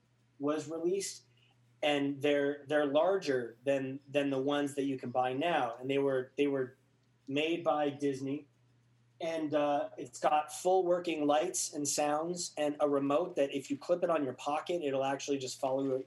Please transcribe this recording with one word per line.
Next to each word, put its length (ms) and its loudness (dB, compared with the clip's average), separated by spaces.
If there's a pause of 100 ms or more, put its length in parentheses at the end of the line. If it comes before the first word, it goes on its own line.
(380)
was 300 -2
released, 540 -4 (600)
and 400 0
they're, 360 2 (100)
they're 180 2
larger 760 2
than, 340 0 (120)
than 200 0
the 80 0
ones 380 0
that 80 0
you 140 -2
can 120 -8
buy 220 0
now, 480 0
and 100 -4
they 80 4
were, 400 2
they 80 4
were 300 -2 (520)
made 360 0
by 260 2
Disney, 560 -2 (760)
and, 340 -4
uh, 300 2 (120)
it's 220 -12
got 340 2
full 320 2
working 440 0
lights 460 2
and 120 -4
sounds 680 -2
and 240 0
a 80 4
remote 480 2
that 180 0
if 160 -4
you 60 -2
clip 260 -2
it 80 2
on 140 2
your 80 -4
pocket, 500 -2
it'll 220 0
actually 340 -2
just 220 -8
follow 460 0